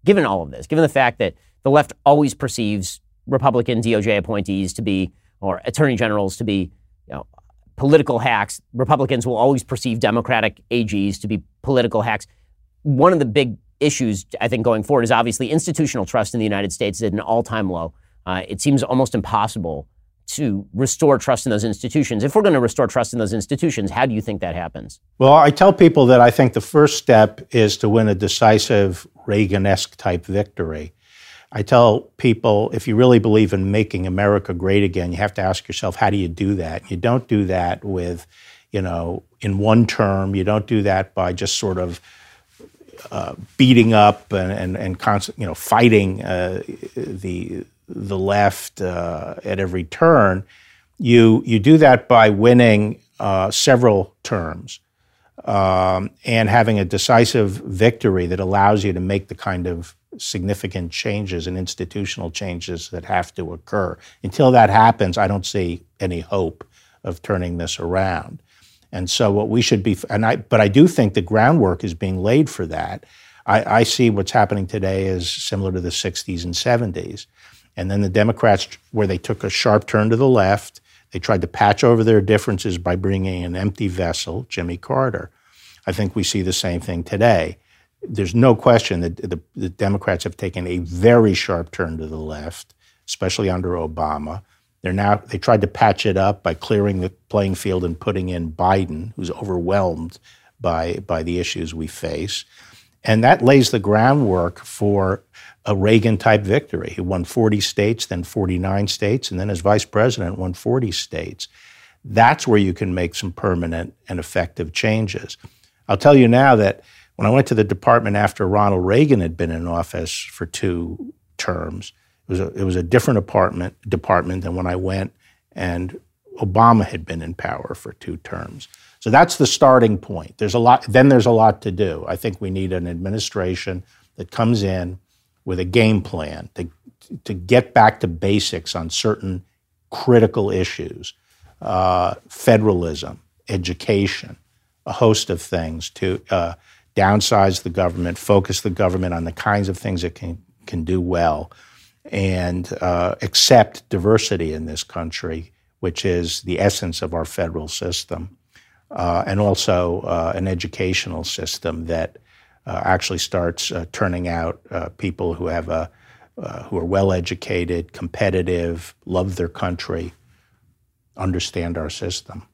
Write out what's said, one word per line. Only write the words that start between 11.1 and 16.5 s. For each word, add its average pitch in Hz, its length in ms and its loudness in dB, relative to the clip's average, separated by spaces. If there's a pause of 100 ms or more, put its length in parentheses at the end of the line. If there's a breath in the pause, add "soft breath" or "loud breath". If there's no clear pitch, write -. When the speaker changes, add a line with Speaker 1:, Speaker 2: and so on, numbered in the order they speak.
Speaker 1:
to 104 80 -10
be 101 160 -6 (180)
political 120 400 0
hacks. 107 240 -4 (560)
One 147 320 0
of 165 60 -2
the 139 60 0
big 117 320 -2 (240)
issues, 117 440 -4 (160)
I 113 80 -4
think, 113 140 -4
going 110 200 0
forward 131 200 0
is 113 80 -2
obviously 117 400 0
institutional 151 540 -4
trust 107 280 -4
in 120 60 -4
the 107 60 -2
United 101 280 -4